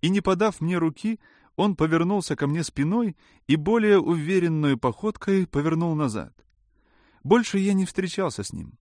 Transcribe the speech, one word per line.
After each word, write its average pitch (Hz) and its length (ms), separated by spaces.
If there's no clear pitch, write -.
И, 165 80
не 196 120
подав 190 380
мне 175 180
руки, 170 420
он 196 200
повернулся 165 600
ко 143 120
мне 156 160
спиной 190 520
и 143 80
более 202 440
уверенной 160 760
походкой 185 720
повернул 160 480
назад. 110 380
Больше 214 360
я 196 140
не 190 120
встречался 180 580
с - 80
ним. - 300